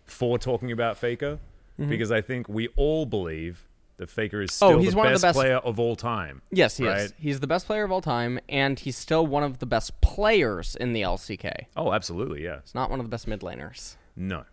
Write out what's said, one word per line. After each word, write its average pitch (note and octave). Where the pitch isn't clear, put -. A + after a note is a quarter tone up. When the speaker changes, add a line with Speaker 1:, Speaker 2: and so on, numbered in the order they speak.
Speaker 1:
for B2
talking B2
about A#2
Faker, C#3+
Speaker 2:
Mm-hmm. D3
Speaker 1:
because A#2
I A2
think B2
we A2+
all D3+
believe E2+
that F2+
Faker G#2+
is F#2+
Speaker 2:
Oh, G3
Speaker 1:
still D#3
Speaker 2:
he's F#3
Speaker 1:
the F#3
Speaker 2:
one G#3+
of B2+
the C3+
Speaker 1:
best -
Speaker 2:
best F3
Speaker 1:
player C3
of A#2+
all A#2
time, F#2
Speaker 2:
Yes, D#3+
he B2
Speaker 1:
right? G2+
Speaker 2:
is. G#2
He's C#3+
the C#3+
best E3+
player G#3+
of G3
all F#3
time, B2
and C#3
he's C3
still D#3+
one C#3+
of C3+
the -
best A#2
players E3
in A#2+
the A2
L F#2
C -
K. -
Speaker 1:
Oh, -
absolutely, F2
yeah. D#2
Speaker 2:
He's -
not B2+
one C3
of A#2+
the A2+
best A2+
mid G#2+
laners. D#2
Speaker 1:
No. F2+